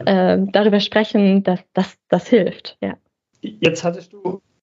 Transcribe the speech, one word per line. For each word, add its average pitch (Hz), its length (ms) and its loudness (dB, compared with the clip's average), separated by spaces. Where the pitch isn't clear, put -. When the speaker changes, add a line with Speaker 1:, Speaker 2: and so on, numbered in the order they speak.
Speaker 1:
Ja. 185 300 2
Speaker 2:
äh, 190 160 0
darüber 208 280 2
sprechen, 202 640 2
dass, 180 160 -2
dass - 240 -4
das - 180 -2
hilft. - 540 0
Ja. 98 120 -6
Speaker 1:
Jetzt - 420 -2
hattest 175 300 -8
du 180 280 -10